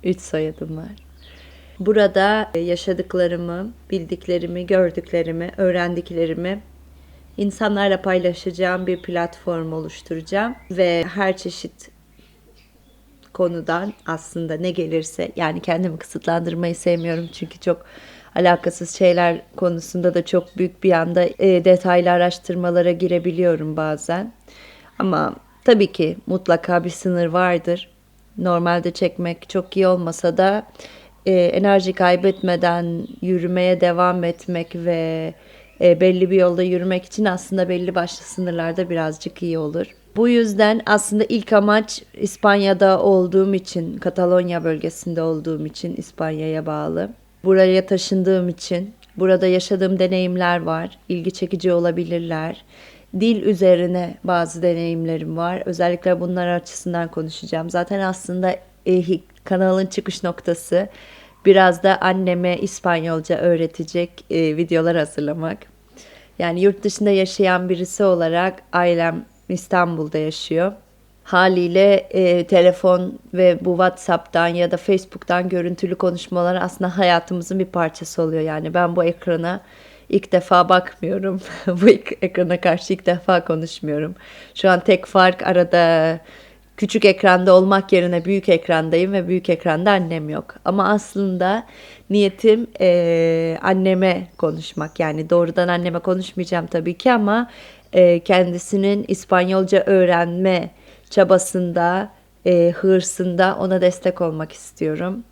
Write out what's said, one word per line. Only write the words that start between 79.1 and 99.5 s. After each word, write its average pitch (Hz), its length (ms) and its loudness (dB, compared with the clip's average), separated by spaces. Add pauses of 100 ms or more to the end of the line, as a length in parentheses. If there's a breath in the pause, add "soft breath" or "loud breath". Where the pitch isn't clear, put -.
ilk 196 220 0
defa 180 380 4
bakmıyorum. 185 720 -2 (120)
<laughs> - 140 -8
Bu 185 220 6
ek-, - 320 4
ekrana 180 400 0
karşı 180 320 0
ilk 180 120 -6
defa 175 400 2
konuşmuyorum. 160 720 -6 (400 loud breath)
Şu 196 140 2
an 180 100 4
tek 185 260 2
fark 185 420 2
arada 165 720 2 (580 loud breath)
küçük 208 280 0
ekranda 185 480 6
olmak 190 400 6
yerine 175 320 2
büyük 196 240 -2
ekrandayım 165 640 2
ve 180 140 -2
büyük 185 220 -2
ekranda 175 420 0
annem 165 380 -2
yok. - 260 -10 (100)
Ama 185 240 0
aslında 196 760 -2 (440 loud breath)
niyetim, 208 580 2 (140)
e, 165 800 2
anneme 185 640 0 (100)
konuşmak. 160 640 -6
Yani 156 300 -4
doğrudan 175 380 2
anneme 175 320 -2
konuşmayacağım 180 680 -4
tabii 170 300 -4
ki 254 140 0
ama, 226 380 0 (440 loud breath)
e, 175 260 6
kendisinin 190 880 0
İspanyolca 190 800 2